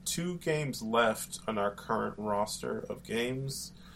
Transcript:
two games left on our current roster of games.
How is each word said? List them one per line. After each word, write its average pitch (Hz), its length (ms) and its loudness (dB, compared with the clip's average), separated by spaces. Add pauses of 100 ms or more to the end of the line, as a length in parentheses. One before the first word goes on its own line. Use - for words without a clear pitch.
two 175 320 0
games 151 440 0
left 113 640 4
on 110 120 0
our 104 140 4
current 107 460 0
roster 107 720 0
of - 140 -6
games. 127 720 -2 (220)